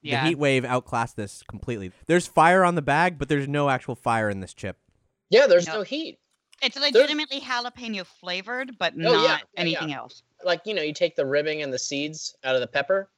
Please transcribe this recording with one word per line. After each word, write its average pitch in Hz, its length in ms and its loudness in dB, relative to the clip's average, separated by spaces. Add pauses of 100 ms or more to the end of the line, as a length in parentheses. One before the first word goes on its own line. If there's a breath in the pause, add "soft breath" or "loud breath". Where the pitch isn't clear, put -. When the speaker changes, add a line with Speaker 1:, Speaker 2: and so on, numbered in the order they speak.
Speaker 1:
Yeah. 143 220 0
Speaker 2:
The 160 80 4
heat 156 80 0
wave 135 260 4
outclassed 123 520 -2
this - 320 -10
completely. 104 440 -8 (140 soft breath)
There's 170 200 2
fire 180 380 6
on 175 100 2
the 160 80 -2
bag, 156 360 0
but 139 100 -6
there's 139 200 0
no 143 200 0
actual 127 280 -2
fire 113 340 0
in 98 100 -6
this 92 140 -14
chip. - 240 -10 (520)
Speaker 3:
Yeah, 269 160 8
there's 370 200 6
Speaker 1:
No. 320 120 -6
Speaker 3:
no 202 40 -4
heat. 302 360 -8 (440)
Speaker 1:
It's 262 180 -4
Speaker 3:
There's 285 120 0
Speaker 1:
legitimately 285 480 0
jalapeno 240 640 -8
flavored, 214 760 -10
but 170 160 -2
Speaker 3:
Oh, 156 60 -10
yeah, 165 120 2
Speaker 1:
not 160 100 4
Speaker 3:
yeah, 160 60 4
yeah. 156 100 0 (180)
Speaker 1:
anything 165 360 -4
else. 120 300 -14 (220)
Speaker 3:
Like, 175 200 -2
you 214 100 -6
know, 170 80 -2
you 151 100 -6
take 165 220 -2
the 143 120 -2
ribbing 151 360 -2
and 139 100 -6
the 120 60 -6
seeds 151 640 -8
out 131 140 0
of 127 40 2
the 123 60 -4
pepper 190 520 -2